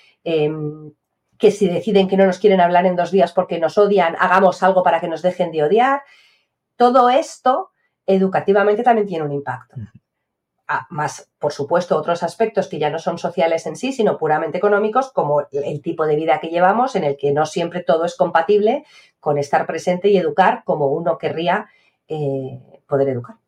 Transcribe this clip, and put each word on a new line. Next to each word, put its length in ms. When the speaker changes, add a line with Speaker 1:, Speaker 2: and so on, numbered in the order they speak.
Speaker 1:
em, 680
que 140
si 160
deciden 400
que 100
no 80
nos 140
quieren 220
hablar 240
en 100
dos 160
días 220
porque 260
nos 180
odian, 420
hagamos 440
algo 200
para 160
que 80
nos 140
dejen 300
de 120
odiar. 380
Todo 340
esto 640
educativamente 760
también 240
tiene 180
un 60
impacto. 460
Speaker 2:
Ujú. 100
Speaker 1:
Ah, 200
más, 400
por 140
supuesto, 440
otros 260
aspectos 440
que 100
ya 120
no 100
son 180
sociales 500
en 100
sí, 160
sino 240
puramente 400
económicos, 560
como 380
el 300
tipo 240
de 120
vida 220
que 100
llevamos, 480
en 80
el 100
que 160
no 140
siempre 380
todo 200
es 140
compatible 640
con 160
estar 280
presente 440
y 80
educar 480
como 220
uno 300
querría, 520
eh, 760
poder 240
educar. 280